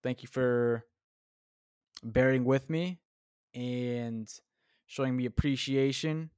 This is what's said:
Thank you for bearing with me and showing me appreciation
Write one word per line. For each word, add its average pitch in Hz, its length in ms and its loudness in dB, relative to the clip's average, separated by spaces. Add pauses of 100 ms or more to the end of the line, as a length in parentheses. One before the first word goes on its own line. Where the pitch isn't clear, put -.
Thank 127 180 -4
you 127 60 -16
for 120 580 2 (1160)
bearing 127 400 4
with 135 260 2
me 170 300 -4 (540)
and 120 760 -4 (540)
showing 131 300 -2
me 127 100 0
appreciation 139 1120 0